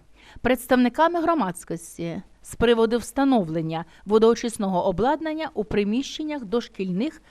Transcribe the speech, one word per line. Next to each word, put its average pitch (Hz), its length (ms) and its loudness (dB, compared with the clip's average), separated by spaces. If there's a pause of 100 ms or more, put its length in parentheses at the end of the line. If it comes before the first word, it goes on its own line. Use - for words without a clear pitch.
(420)
представниками 254 800 2
громадськості 185 1000 -4 (200)
з - 140 -18
приводу 233 420 2
встановлення 170 880 0 (200)
водоочисного 214 840 2
обладнання 302 680 -2
у 208 100 -4
приміщеннях 262 840 -4
дошкільних 208 840 -4